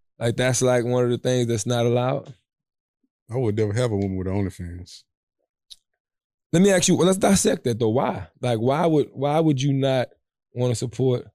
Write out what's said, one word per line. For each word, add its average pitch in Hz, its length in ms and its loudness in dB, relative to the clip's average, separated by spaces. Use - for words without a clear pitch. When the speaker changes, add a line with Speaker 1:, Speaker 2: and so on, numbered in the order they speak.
Speaker 1:
like, 117 180 -2
that's, 127 260 0
like, 123 220 2
one 123 200 0
of 120 60 0
the 120 80 -2
things 127 280 0
that's 113 200 -2
not 120 200 0
allowed? 123 480 -2
Speaker 2:
I 117 60 -6
would 110 200 -2
never 107 160 0
have 120 200 0
a 101 40 -2
woman 98 200 -2
with 92 100 -6
OnlyFans. 90 760 -8
Speaker 1:
Let 170 100 4
me 202 80 6
ask 185 180 2
you, 175 80 4
well, 156 100 4
let's 190 120 2
dissect - 460 2
that 117 140 -2
though. 113 120 0
Why? 107 360 -2
Like, 120 180 0
why 139 280 0
would, 151 260 2
why 143 260 -2
would 151 220 2
you 139 140 0
not 135 340 0
wanna 123 200 0
support 127 600 -2